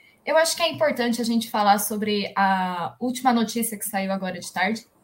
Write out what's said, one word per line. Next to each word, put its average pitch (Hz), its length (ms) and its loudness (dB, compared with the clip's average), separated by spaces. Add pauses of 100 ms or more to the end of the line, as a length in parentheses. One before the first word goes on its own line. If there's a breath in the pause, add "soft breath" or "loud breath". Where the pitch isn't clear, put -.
(260 soft breath)
eu 294 120 2
acho 320 180 4
que - 60 -4
é 330 80 2
importante 247 520 0
a 233 40 -2
gente 233 240 0
falar 208 300 4
sobre 208 560 -2
a 185 640 0
última 247 320 0
notícia 226 460 0
que - 80 -8
saiu 196 260 -2
agora 190 280 -4
de - 120 -10
tarde. 196 340 -2 (180)